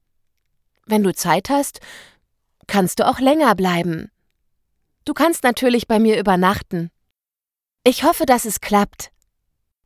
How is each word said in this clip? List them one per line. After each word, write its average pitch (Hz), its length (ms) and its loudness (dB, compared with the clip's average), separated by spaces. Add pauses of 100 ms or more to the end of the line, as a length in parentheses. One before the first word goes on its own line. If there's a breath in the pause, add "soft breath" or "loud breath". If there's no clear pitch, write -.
(880)
Wenn 214 160 0
du 180 100 0
Zeit 175 380 -2
hast, 285 280 -4 (880 loud breath)
kannst 190 340 -2
du 202 80 0
auch 247 120 0
länger 269 340 2
bleiben. 175 560 -4 (960)
Du 294 80 -4
kannst 330 300 0
natürlich 247 440 0
bei 220 120 2
mir 220 180 2
übernachten. 185 720 0 (960)
Ich 254 200 2
hoffe, 330 220 0
dass 247 200 2
es 208 160 -8
klappt. - 500 -2 (760)